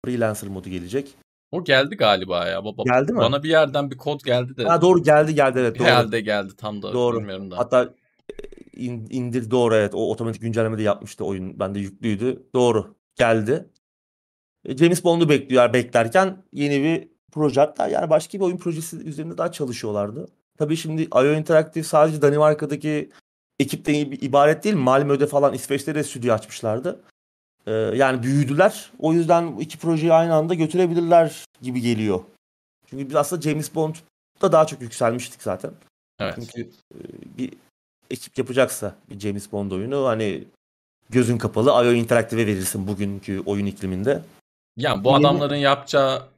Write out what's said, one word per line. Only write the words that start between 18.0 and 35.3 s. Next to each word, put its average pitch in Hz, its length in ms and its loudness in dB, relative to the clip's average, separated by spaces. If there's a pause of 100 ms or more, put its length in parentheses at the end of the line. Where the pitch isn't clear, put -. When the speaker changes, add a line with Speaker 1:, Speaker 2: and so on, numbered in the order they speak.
Speaker 1:
başka 160 280 0
bir 190 60 -2
oyun 180 140 0
projesi 165 400 -8
üzerinde 160 400 -10
daha 170 140 -4
çalışıyorlardı. 113 760 -6 (300)
Tabii 156 200 -2
şimdi 160 240 -6
I 160 100 -2
O 127 140 4
Interactive 156 580 2
sadece 156 380 2
Danimarka'daki 151 880 0 (500)
ekipten - 340 -2
ib-, 143 320 -2
ibaret 143 380 2
değil. 208 120 0
Malmö'de 143 520 2
falan, 143 260 2
İsveç'te 139 420 -6
de 151 80 -2
stüdyo 120 300 -2
açmışlardı. 113 680 -6 (680)
Ee, 104 40 -6
yani 117 520 0
büyüdüler. 143 760 0
O 160 140 0
yüzden 170 440 2
bu 113 40 -8
iki 160 160 -10
projeyi 165 360 0
aynı 165 220 4
anda 160 180 2
götürebilirler 170 920 2 (160)
gibi 123 200 -4
geliyor. 107 380 0 (720)
Çünkü 135 200 -10
biz 151 60 -6
aslında 151 260 0
James 151 340 -4
Bond'da - 760 -4
daha 156 160 6
çok - 140 -14
yükselmiştik 120 600 -4